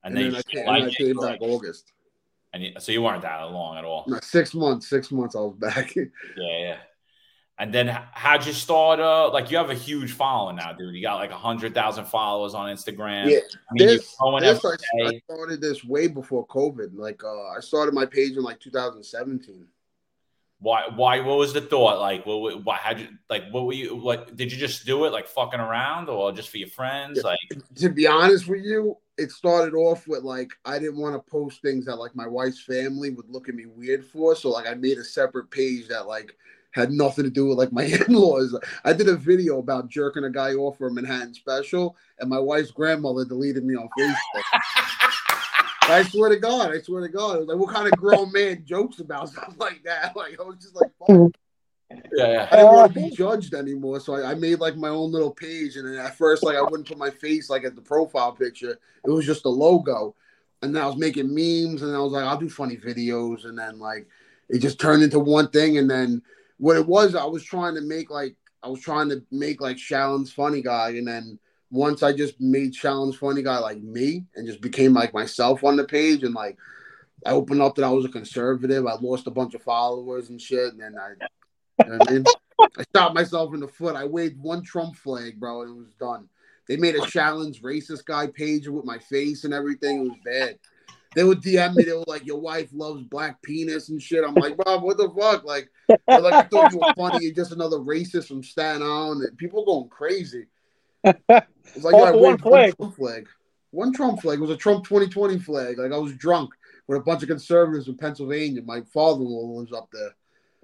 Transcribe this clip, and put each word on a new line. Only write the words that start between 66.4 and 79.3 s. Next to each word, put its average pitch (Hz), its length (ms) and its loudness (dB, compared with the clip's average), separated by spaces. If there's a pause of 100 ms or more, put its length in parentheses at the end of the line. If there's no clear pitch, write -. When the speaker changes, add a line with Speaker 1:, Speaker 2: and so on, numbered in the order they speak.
Speaker 2:
what 160 180 4
it 160 100 2
was, 190 280 4
I 151 100 -2
was 156 180 -6
trying 175 340 -6
to 151 40 -6
make, 156 300 -8
like, 143 260 -8 (260)
I 123 60 -14
was 131 120 -10
trying 151 280 -2
to 135 220 -6
make, 143 300 -6
like, 127 180 -6
Shallon's 139 540 -4
funny 143 300 -2
guy, 117 280 -2
and 120 180 -8
then 113 300 -12 (320)
once 147 320 0
I 143 100 4
just 143 280 -4
made 131 340 0
Shallon's 135 420 -4
funny 139 260 -4
guy, 127 160 -2
like, 107 240 -6
me, 135 440 -4 (100)
and 113 100 -12
just 104 140 -14
became, 131 320 4
like, 117 220 4
myself 123 500 0
on 143 120 4
the 143 80 2
page, 151 380 2
and, 120 120 -4
like, 104 220 -8 (680)
I - 60 -2
opened 143 320 2
up 139 140 2
that 139 80 0
I 127 60 0
was 131 140 0
a 131 40 -8
conservative. 127 800 -4
I 113 80 -4
lost 123 340 -6
a - 20 -8